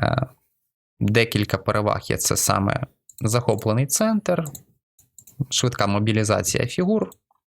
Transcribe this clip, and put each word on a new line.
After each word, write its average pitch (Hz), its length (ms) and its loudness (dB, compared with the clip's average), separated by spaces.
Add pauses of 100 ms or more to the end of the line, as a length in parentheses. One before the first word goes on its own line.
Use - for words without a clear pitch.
е, - 260 0 (760)
декілька 107 580 2
переваг 104 460 -2
є. - 120 -2
Це - 200 -2
саме 98 500 2 (340)
захоплений 117 680 0
центр, 202 580 0 (1040)
швидка 123 360 0
мобілізація 104 800 0
фігур, 190 440 -2 (380)